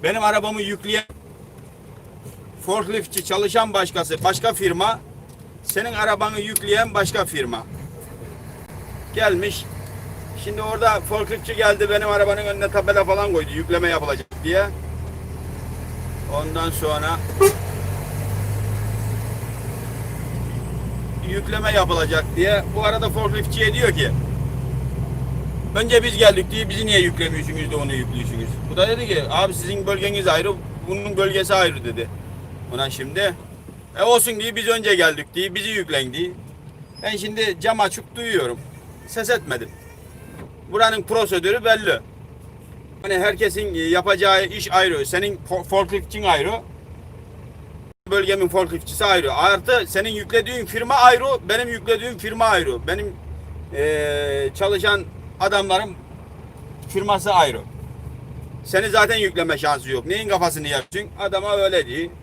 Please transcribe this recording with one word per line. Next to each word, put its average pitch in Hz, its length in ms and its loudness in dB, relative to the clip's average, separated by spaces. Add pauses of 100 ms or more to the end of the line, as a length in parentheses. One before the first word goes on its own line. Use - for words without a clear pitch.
Benim 208 200 0
arabamı 214 380 2
yükleyen 208 420 -2 (1600)
forkliftçi, 208 600 -2
çalışan 208 480 2
başkası, 180 500 -2
başka 226 300 2
firma. 196 460 0 (640)
Senin 226 300 -4
arabanı 214 460 0
yükleyen 208 540 0
başka 202 320 0
firma. 120 380 -4 (1500)
Gelmiş. 202 500 2 (800)
Şimdi 208 180 -6
orada 220 380 4
forkliftçi 214 560 -4
geldi, 208 340 4
benim 208 200 2
arabanın 202 360 4
önüne 202 260 0
tabela 202 340 4
falan 196 280 2
koydu. 156 200 2
Yükleme 170 360 2
yapılacak 147 380 0 (160)
diye. 185 220 4 (1700)
Ondan 160 360 -2
sonra 151 380 0 (4000)
yükleme 214 420 -2
yapılacak 165 540 4 (100)
diye. 196 280 4 (120)
Bu 214 100 0
arada 220 240 2
forkliftçiye 214 640 0
diyor 240 180 4
ki, 139 200 0 (1600)
"Önce 233 280 6
biz 240 140 0
geldik," 196 340 6
diye, 220 180 -2
"bizi 214 160 -2
niye 208 140 6
yüklemiyorsunuz 160 720 0
da 151 60 -2
onu 139 160 -2
yüklüyorsunuz?" 120 560 -4 (220)
Bu 156 60 -2
da 190 100 6
dedi 233 200 0
ki, 170 220 2
"Abi 180 240 2
sizin 190 340 -4
bölgeniz 202 400 0
ayrı, 175 260 4 (340)
bunun 202 300 -4
bölgesi 190 360 2
ayrı," 170 320 2
dedi 113 220 -4 (680)
ona 135 140 -2
şimdi. 165 440 -2 (640)
"E 190 40 4
olsun," 233 360 4
diye, 226 160 -2
"biz 214 120 -2
önce 214 280 4
geldik," 160 300 4 (100)
diye, 180 200 -2
"bizi 196 140 -4
yüklen," 151 440 -2
diye. 175 160 -4 (720)
Ben 208 140 -4
şimdi 214 440 -2
cam 220 180 2
açık 202 360 -2
duyuyorum. 175 440 -2 (480)
Ses 226 220 -6
etmedim. 123 400 -2 (1040)
Buranın 220 300 4
prosedürü 202 640 2
belli. 208 340 4 (1040)
Hani 190 180 0
herkesin 202 540 0
yapacağı 185 720 4
iş 196 260 -6
ayrı. 175 340 4
Senin 190 340 -2 (100)
fo-, 185 140 -2
forkliftçin 196 600 0
ayrı. 170 280 4 (1600)
Bölgemin 196 360 2
forkliftçisi 175 580 0
ayrı. 170 280 4
Artı 190 540 4
senin 202 220 -2
yüklediğin 226 560 0
firma 226 300 0
ayrı, 247 280 10 (260)
benim 233 200 0
yüklediğim 226 480 -2
firma 220 280 0
ayrı. 147 420 2
Benim, 202 260 0 (600)
eee, 147 840 0
çalışan 196 480 2 (360)
adamların 196 560 2 (960)
firması 202 440 0
ayrı. 139 280 4 (1040)
Seni 202 240 2
zaten 214 280 6
yükleme 170 400 0
şansı 143 320 0
yok. 127 160 -2
Neyin 208 240 -2
kafasını 165 380 2
yapacaksın? 147 520 -4
Adama 196 360 0
öyle 185 320 2
değil. 160 220 -6 (140)